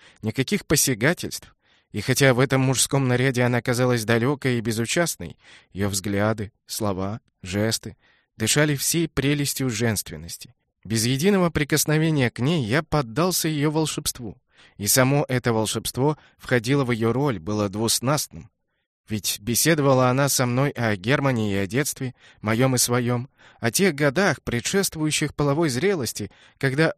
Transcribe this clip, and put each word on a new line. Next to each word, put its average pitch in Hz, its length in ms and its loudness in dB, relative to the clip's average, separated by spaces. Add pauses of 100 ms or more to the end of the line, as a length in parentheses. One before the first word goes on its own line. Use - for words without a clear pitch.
(200)
никаких 127 460 -2
посягательств. 135 880 0 (360)
И 104 120 -8
хотя 131 320 4
в 117 60 2
этом 131 200 4
мужском 131 480 2
наряде 123 340 2
она 123 200 2
казалась 123 420 0
далёкой 120 540 2
и - 20 -4
безучастной, 113 760 -2 (340)
её 98 160 -2
взгляды, 101 640 -2 (140)
слова, 101 540 -4 (200)
жесты 104 560 -2 (400)
дышали 147 400 2
всей 165 320 -2
прелестью 139 640 -2
женственности. 98 840 -4 (300)
Без 110 220 -2
единого 175 420 2
прикосновения 151 800 2
к - 100 -8
ней 143 240 0
я 117 180 0
поддался 151 680 0
её 156 220 0
волшебству, 147 640 -4 (400)
и 101 100 -6
само 131 420 4
это 123 260 0
волшебство 113 640 -2 (180)
входило 127 480 0
в 120 60 -2
её 113 220 0
роль, 131 260 0
было 101 320 -2
двуснастным. 113 800 -2 (580)
Ведь - 320 -4
беседовала 127 720 2
она 135 180 2
со 127 160 0
мной 123 260 0
о 113 240 -2
Германии 113 600 0
и - 20 0
о 98 100 -2
детстве, 127 480 -4 (280)
моём 117 320 2
и 123 40 0
своём, 120 520 -2 (280)
о 117 120 -2
тех 180 240 2
годах, 143 480 0
предшествующих 156 920 -2
половой 147 360 2
зрелости, 127 600 -2 (280)
когда 139 400 2